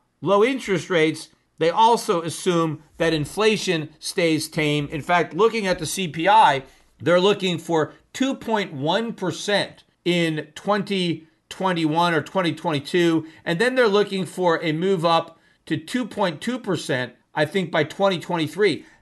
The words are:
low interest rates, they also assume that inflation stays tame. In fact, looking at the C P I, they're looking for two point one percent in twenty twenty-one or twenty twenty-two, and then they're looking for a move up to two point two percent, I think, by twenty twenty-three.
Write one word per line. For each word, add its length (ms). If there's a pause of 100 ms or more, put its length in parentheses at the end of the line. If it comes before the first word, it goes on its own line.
(200)
low 240
interest 440
rates, 400 (300)
they 120
also 520
assume 600 (140)
that 160
inflation 840
stays 500
tame. 400
In 140
fact, 320
looking 320
at 120
the 80
C 220
P 200
I, 340 (380)
they're 200
looking 380
for 340 (200)
two 220
point 380
one 400
percent 720 (200)
in 500
twenty 720 (220)
twenty-one 680
or 80
twenty 300
twenty-two, 760 (180)
and 160
then 140
they're 120
looking 380
for 380
a 100
move 320
up 340 (280)
to 100
two 280
point 360
two 180
percent, 560 (180)
I 120
think, 260
by 140
twenty 340
twenty-three. 640 (180)